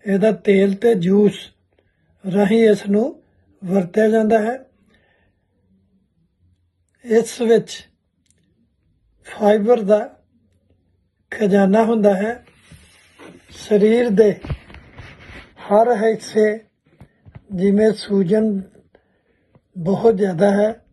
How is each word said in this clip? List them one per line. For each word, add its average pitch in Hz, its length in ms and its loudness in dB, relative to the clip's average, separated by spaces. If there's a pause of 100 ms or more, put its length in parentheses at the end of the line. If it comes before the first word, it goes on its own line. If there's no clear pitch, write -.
ਇਹਦਾ 196 280 0 (120)
ਤੇਲ 196 300 2
ਤੇ 233 260 0
ਜੂਸ 196 400 0 (840)
ਰਾਹੀਂ 196 400 0
ਇਸ 208 220 2
ਨੂੰ 214 360 -4 (400)
ਵਰਤਿਆ 196 460 -2
ਜਾਂਦਾ 220 320 2
ਹੈ। 233 160 -6 (2500)
ਇਸ 233 360 0
ਵਿੱਚ 220 420 0 (1400)
ਫਾਈਬਰ 214 560 0
ਦਾ 208 180 2 (1300)
ਖਜ਼ਾਨਾ 202 520 2
ਹੁੰਦਾ 208 300 0
ਹੈ। 220 280 -8 (1160)
ਸਰੀਰ 220 520 2
ਦੇ 202 240 2 (1300)
ਹਰ 220 340 2
ਹਿੱਸੇ, 220 480 -2 (1080)
ਜਿਵੇਂ 202 400 2
ਸੂਜਨ 208 520 -2 (1300)
ਬਹੁਤ 196 380 0
ਜ਼ਿਆਦਾ 190 360 0
ਹੈ 202 180 0 (240)